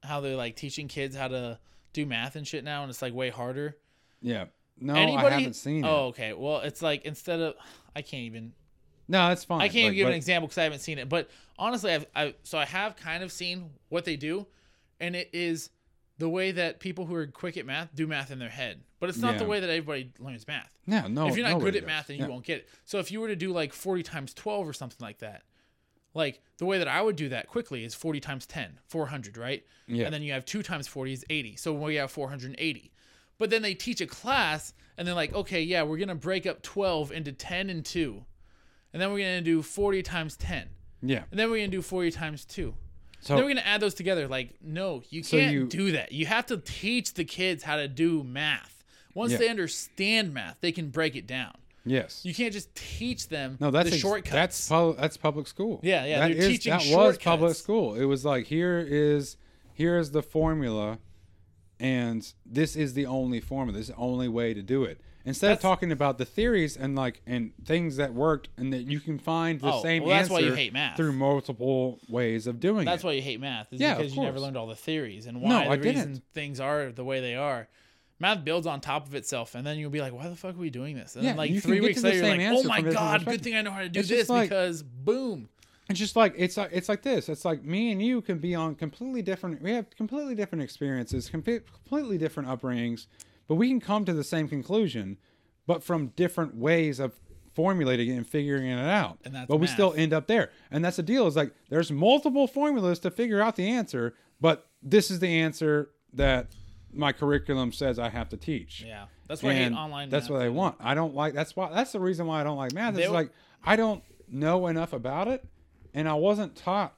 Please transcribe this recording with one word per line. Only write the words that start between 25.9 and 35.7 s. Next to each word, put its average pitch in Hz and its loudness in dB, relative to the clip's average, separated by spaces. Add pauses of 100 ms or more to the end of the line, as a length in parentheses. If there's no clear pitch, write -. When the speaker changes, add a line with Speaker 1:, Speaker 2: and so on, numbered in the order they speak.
Speaker 1:
like, 156 -2 (160)
the 175 -4
way 190 2
that 170 2
I 143 2
would 214 2
do 147 -2
that 123 -6
quickly 143 -6
is 113 -10
forty 156 -4
times 139 -10
ten, 135 -12
four 156 -4
hundred, 123 -10
right? 120 -8 (220)
Speaker 2:
Yeah. 117 0
Speaker 1:
And 151 -4
then 151 -6
you 147 -6
have 131 -4
two 208 -4
times 156 -8
forty 131 -8
is 127 -10
eighty. 135 -4
So 160 -4
we 151 -2
have 139 -2
four 139 -6
hundred 131 -10
and - -14
eighty. 156 -6 (480)
But 220 0
then 226 2
they 202 -2
teach - -6
a 165 -2
class, 208 -2 (240)
and 175 -6
they're 175 -2
like, 160 0
"Okay, 190 -2
yeah, 175 0